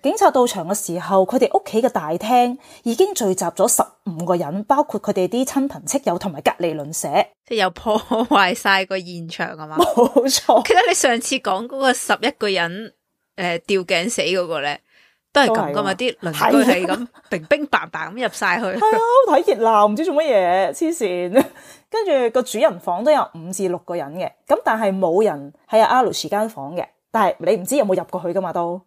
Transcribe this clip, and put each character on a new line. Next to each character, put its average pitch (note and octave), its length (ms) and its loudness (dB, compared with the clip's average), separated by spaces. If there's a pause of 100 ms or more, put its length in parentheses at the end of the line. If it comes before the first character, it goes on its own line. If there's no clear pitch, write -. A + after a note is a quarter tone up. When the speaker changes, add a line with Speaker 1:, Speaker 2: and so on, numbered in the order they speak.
Speaker 1:
警 D#4+ 120 0
察 G4 140 4
到 B3+ 160 4
場 F#3+ 240 -6
嘅 G3 60 -2
時 F3+ 240 -6
候， F#3 260 2
佢 A#3 140 -2
哋 - 180 2
屋 - 80 2
企 A3+ 160 0
嘅 A#3+ 80 2
大 D#3+ 220 -4
廳 B3 440 2 (280)
已 A#3 100 -2
經 F#4+ 220 2
聚 F#3+ 180 0
集 F#3 100 -2
咗 F#3 240 0
十 - 140 2 (240)
五 E3+ 180 -8
個 F3 120 0
人， F3 300 -4
包 C#4 180 6
括 G#3+ 180 -4
佢 G#3 100 -4
哋 F#3 160 2
啲 A#3+ 160 -2
親 C4+ 240 -2
朋 - 200 -10
戚 - 180 -2
友 E3+ 140 0
同 G3+ 120 -4
埋 C#3+ 100 -10
隔 F#3 100 2 (120)
離 D#3+ 120 -2
鄰 D3+ 200 -10
舍。 D#3+ 140 -6 (340)
Speaker 2:
即 A#3+ 120 -8
係 G#3+ 80 2
又 F#3 80 2
破 A3 280 -2
壞 B3 540 2
晒 G3 320 0
個 F#3+ 140 -6
現 E3+ 280 -12
場 D#3+ 300 -8
吖 D#3 100 -14
嘛？ D#3 120 -8
Speaker 1:
冇 B3+ 520 2
錯。 - 340 2
Speaker 2:
記 - 100 2
得 F4+ 120 6
你 F4 60 2
上 A#3+ 260 2
次 - 200 -4
講 G3 260 -4
嗰 - 20 -14 (120)
個 C4 120 4
十 B3 300 -2
一 A3+ 160 0
個 G#3 100 -4
人， F#3 460 -4 (420)
誒， F3 300 -4
吊 F#3+ 160 0
頸 F3 280 -2
死 - 120 -4
嗰 F3 240 0
個 D#3 160 -6
呢， D3 160 -4 (560)
都 C#4+ 80 4
係 B3+ 60 4
噉 G3+ 260 0
㗎 G#3 100 -2
嘛， - 0 -
Speaker 1:
都 - 0 -
係 - 0 -
喎。 F#3+ 120 -2
Speaker 2:
啲 B3 240 -4
鄰 E3+ 120 -6 (200)
居 C4 200 4
係 F#3 140 0
咁 F#3 100 -2
Speaker 1:
係 A#3+ 80 -8
啊。 A#3+ 40 -10 (220)
Speaker 2:
乒 E3+ 160 -6
乒 D4 220 0
乓 F3 220 -2
乓 D#3+ 240 -10
噉 B3 100 -6
入 G#3+ 80 -2
晒 F#3+ 280 -2
去。 A#3 60 -4
Speaker 1:
係 F#3 120 -4
啊， A4 220 2 (280)
好 - 80 4
睇 F4+ 200 2
熱 G#3+ 100 -2
鬧， G#3+ 260 6
唔 G#3+ 40 -2
知 D#4 100 -2
做 F4 80 -2
乜 D4 80 2 (100)
嘢， F3+ 400 2
黐 E4 240 -2
線。 F3+ 500 0 (200)
<laughs> - 240 -20
跟 A4 160 -2
住 C4 260 0
個 B3+ 120 0
主 - 160 -6
人 B3 200 2
房 F3+ 240 -6
都 D4+ 80 2
有 C4+ 220 2
五 E3 180 -14
至 F#3+ 160 -4
六 F3 120 -4
個 F3 160 -10
人 D3 200 -8
嘅， F#3 140 -6 (180)
噉 - 160 2
但 A3 160 0
係 G3 180 -2
冇 F#3 280 2
人 C#3+ 260 -4 (180)
喺 A3 120 4
阿 B3+ 220 4
Arushi - 260 -4
間 G#3+ 180 -2
房 D3 280 -12
嘅， F3 100 -6 (260)
但 G#3+ 180 2
係 - 100 -4
你 F3 180 2
唔 F3+ 80 -8
知 C4 100 -2
有 C#4+ 100 2
冇 F#3+ 100 2
入 F3+ 140 -4
過 F3+ 120 -8
去 F3 60 -6
㗎 F3+ 140 -2
嘛 F3 120 -6
都。 F3 320 -4